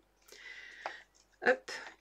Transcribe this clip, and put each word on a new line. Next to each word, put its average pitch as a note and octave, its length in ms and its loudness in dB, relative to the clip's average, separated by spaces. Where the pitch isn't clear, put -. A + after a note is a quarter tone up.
Hop. - 260 6